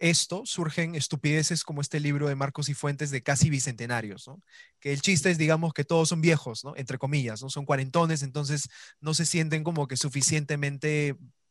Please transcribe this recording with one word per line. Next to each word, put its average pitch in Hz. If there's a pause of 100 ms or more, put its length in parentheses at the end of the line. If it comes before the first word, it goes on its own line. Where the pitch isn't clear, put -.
esto, 170
surgen 170
estupideces 151
como 147
este 147
libro 147
de 139
Marcos 139
y 147
Fuentes 143
de 131
casi 143
bicentenarios, 120
¿no? 156 (400)
Que 143
el 143
chiste 185
es, 170
digamos, 160
que 147
todos 165
son 170
viejos, 151
¿no? 143
Entre 127
comillas, 127
¿no? 135
Son 143
cuarentones, 147
entonces 143 (320)
no 156
se 160
sienten 160
como 156
que 127
suficientemente, 143 (360)